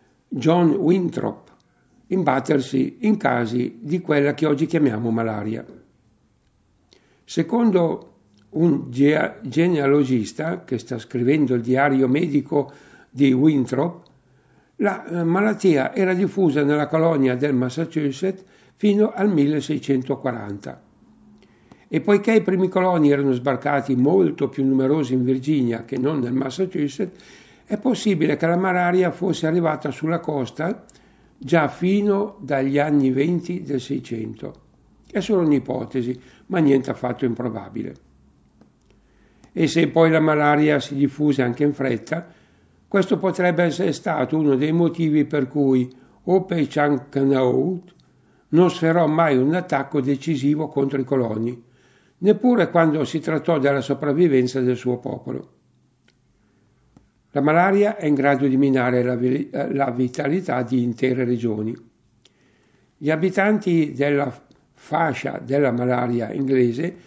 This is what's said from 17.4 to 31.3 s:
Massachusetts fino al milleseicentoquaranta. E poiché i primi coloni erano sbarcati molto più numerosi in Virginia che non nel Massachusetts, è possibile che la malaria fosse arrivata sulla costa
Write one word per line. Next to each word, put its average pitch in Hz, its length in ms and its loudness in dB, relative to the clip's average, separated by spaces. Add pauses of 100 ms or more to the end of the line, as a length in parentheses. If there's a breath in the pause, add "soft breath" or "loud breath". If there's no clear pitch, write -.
Massachusetts 151 880 -4 (320 soft breath)
fino 208 380 2
al 196 180 0
milleseicentoquaranta. 131 1500 -2 (1040 soft breath)
E 156 140 -2
poiché 208 320 2
i 214 80 6
primi 185 280 0
coloni 180 420 2
erano 139 220 2
sbarcati 135 600 -2
molto 147 540 2
più 135 160 -2
numerosi 135 480 0
in 127 100 0
Virginia 131 640 -2
che 135 140 -6
non 143 200 -2
nel 120 140 -4
Massachusetts, 147 880 -4 (440 loud breath)
è 208 120 -4
possibile 180 580 0
che 165 120 -2
la 175 100 2
malaria 180 540 0
fosse 170 340 -4
arrivata 156 460 -2
sulla 160 280 -4
costa 151 640 -6 (520 soft breath)